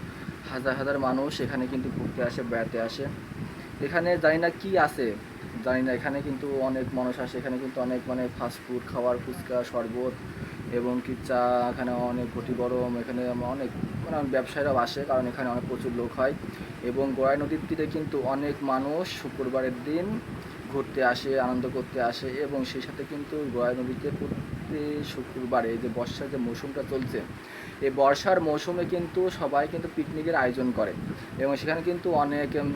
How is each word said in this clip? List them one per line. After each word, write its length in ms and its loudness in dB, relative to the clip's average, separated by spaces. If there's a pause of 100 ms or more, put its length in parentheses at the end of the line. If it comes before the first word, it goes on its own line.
(520)
হাজার 280 0
হাজার 200 2
মানুষ 320 2 (100)
এখানে 260 -2
কিন্তু 300 -2
ঘুরতে 260 -2
আসে, 200 0
বেড়াতে 380 0
আসে। 240 -2 (800)
এখানে 320 4
জানি 200 8
না 120 4
কি 280 0
আছে, 300 6 (580)
জানি 180 4
না। 100 2
এখানে 280 0
কিন্তু 260 -4 (140)
অনেক 320 0
মানুষ 260 0
আসে, 180 -4
এখানে 200 -2
কিন্তু 240 -4
অনেক, 260 0
মানে, 160 0 (160)
ফাস্ট 260 -4
ফুড 260 -4
খাবার, 320 2
ফুচকা, 400 -4
শরবত 500 -2 (580)
এবং 220 0 (120)
কি 80 -4 (140)
চা, 140 4 (280)
এখানে 220 -2 (200)
অনেক 240 -2
ঘটি 180 -2
গরম, 380 2 (100)
এখানে 200 -2 (320)
অনেক, 160 -4 (340)
মানে, 140 -2
অনেক 140 0
ব্যবসায়ীরাও 460 2
আসে, 320 2
কারণ 180 4
এখানে 220 -2
অনেক 180 0
প্রচুর 280 -2
লোক 220 -2
হয়। 160 2 (560)
এবং 160 2 (120)
গড়াই 200 6
নদীর 300 0
তীরে 200 0
কিন্তু 300 -2 (180)
অনেক 280 0
মানুষ 400 2 (180)
শুক্রবারের 540 0 (100)
দিন 200 0 (680)
ঘুরতে 300 0 (120)
আসে, 260 -2
আনন্দ 340 2
করতে 280 -4
আসে। 280 0 (160)
এবং 200 -2
সেই 220 -4
সাথে 220 -8
কিন্তু 260 -6 (180)
গড়াই 260 2
নদীতে 280 -2 (120)
প্রতি 640 -4 (320)
শুক্রবারে, 580 0
এই 120 0
যে 120 0
বর্ষার 360 -4
যে 60 -4
মৌসুমটা 520 -4
চলছে, 300 -2 (640)
এই 140 4
বর্ষার 460 8
মৌসুমে 440 2
কিন্তু 360 0 (180)
সবাই 280 4
কিন্তু 280 -4
পিকনিকের 400 0
আয়োজন 360 4
করে 220 2 (460)
এবং 160 4
সেখানে 260 0
কিন্তু 260 0 (160)
অনেক, 320 2
উম, 200 2